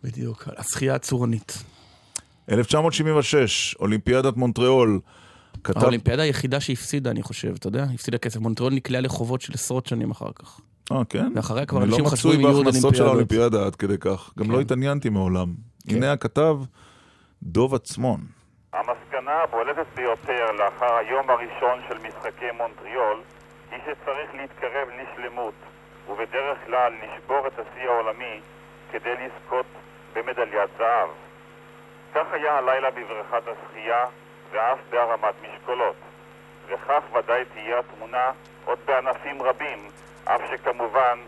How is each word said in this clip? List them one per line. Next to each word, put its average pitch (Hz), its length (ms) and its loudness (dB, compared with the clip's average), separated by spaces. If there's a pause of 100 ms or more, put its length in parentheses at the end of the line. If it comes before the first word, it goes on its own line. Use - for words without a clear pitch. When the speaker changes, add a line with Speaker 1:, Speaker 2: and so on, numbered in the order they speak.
Speaker 1:
בדיוק, 120 520 -8
השחייה 131 380 -2
הצורנית. 120 680 -2 (880)
Speaker 2:
אלף 123 160 4
תשע 151 140 2
מאות 165 120 4
שבעים 156 240 2
ושש, 135 640 2
אולימפיאדת 117 560 2
מונטריאול. 123 640 6 (640)
כתב - 180 2
Speaker 1:
האולימפיאדה 123 400 4
היחידה 139 380 0
שהפסידה, 135 500 -4
אני 113 120 -2
חושב, - 360 -6
אתה - 80 -8
יודע? 120 180 0 (100)
הפסידה 117 240 -4
כסף. 113 220 -4
מונטריאול 117 340 0
נקלעה 127 260 0
לחובות 127 400 -2
של - 140 -12
עשרות 127 320 -4
שנים 117 240 -2
אחר - 240 -8
כך. - 260 -20 (320)
Speaker 2:
אה, 131 160 2
כן? - 280 0
Speaker 1:
ואחריה 110 300 -2
כבר - 160 2
Speaker 2:
אני 101 80 4
לא 113 60 4
Speaker 1:
אנשים 147 80 4
Speaker 2:
מצוי 147 140 4
Speaker 1:
חזרו 160 140 6
עם 151 80 6
ייעוד 139 240 8
Speaker 2:
בהכנסות 131 300 6
של 127 80 6
Speaker 1:
אולימפיאדות. 117 400 6 (100)
Speaker 2:
האולימפיאדה 101 140 4
עד 98 100 -2
כדי 98 220 0
כך. 95 400 -2
גם 107 120 0
לא 120 60 4
Speaker 1:
כן. 131 60 6
Speaker 2:
התעניינתי 135 460 0
מעולם. 92 460 2 (340)
Speaker 1:
כן. 101 80 2
Speaker 2:
הנה 135 160 2
הכתב, 151 440 2 (840)
דוב 117 320 2
עצמון. 123 460 -2 (520)
Speaker 3:
המסקנה - 600 -4 (100)
הבולטת 135 440 -2 (100)
ביותר 120 560 -2
לאחר 104 440 0
היום 127 340 0
הראשון 120 480 0 (100)
של 120 100 -6
משחקי 117 600 -10
מונטריאול 113 600 -2 (520)
היא 123 80 -14
שצריך - 560 -8
להתקרב 135 540 -6 (100)
לשלמות, 123 560 -10 (540)
ובדרך 123 580 -4
כלל 123 260 2 (100)
לשבור 135 440 -4
את 135 120 -4
השיא 120 320 -8
העולמי 113 500 -2 (520)
כדי 117 220 -6
לזכות 127 520 -6 (480)
במדליית 101 640 -2
זהב. 113 300 2 (1080)
כך - 180 0
היה 151 260 0
הלילה 131 320 2
בבריכת 117 580 -6
השחייה 113 560 -4 (480)
ואף 110 260 0 (120)
בהרמת 117 520 0
משקולות. 123 540 -2 (720)
וכך 143 340 0 (120)
ודאי 120 300 0 (100)
תהיה 110 240 -4
התמונה 123 520 -4 (340)
עוד 123 200 -4
בענפים 139 580 -2
רבים, 139 360 -2 (460)
אף - 160 0 (100)
שכמובן 123 760 0